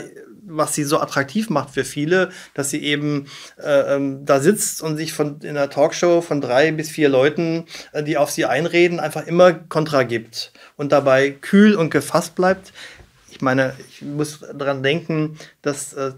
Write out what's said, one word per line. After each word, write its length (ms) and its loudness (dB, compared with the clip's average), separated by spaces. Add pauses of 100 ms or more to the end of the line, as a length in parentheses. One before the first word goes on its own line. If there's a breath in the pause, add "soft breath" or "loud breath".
(460)
was 260 -4
sie 120 -2
so 160 0
attraktiv 500 -4
macht 200 -2
für 140 -4
viele, 460 -2 (240 loud breath)
dass 160 -6
sie 100 -6
eben, 460 -4 (340 loud breath)
äh, 360 2
ähm, 280 -4
da 140 2
sitzt 440 0
und 140 -4
sich 160 -8
von, 280 -4
in 160 -10
einer 120 0
Talkshow 520 2
von 200 -2
drei 300 2
bis 200 -6
vier 180 2
Leuten, 560 2 (260 loud breath)
äh, 140 -6
die 120 -4
auf 140 0
sie 140 -2
einreden, 560 2
einfach 260 -8
immer 260 6
Kontra 520 0
gibt 480 -8 (240 loud breath)
und 160 -4
dabei 380 4
kühl 440 4
und 160 0
gefasst 460 0
bleibt. 360 0 (580 loud breath)
Ich 120 -12
meine, 300 0 (160)
ich 120 -20
muss 440 -8 (120)
dran 280 -4
denken, 540 -2 (220 loud breath)
dass, 320 -6
äh, 260 -8